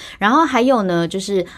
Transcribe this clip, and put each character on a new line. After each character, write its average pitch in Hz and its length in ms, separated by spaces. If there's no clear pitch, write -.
然 208 120
后 311 140
还 254 160
有 247 220
呢， 170 260
就 190 100
是， 190 240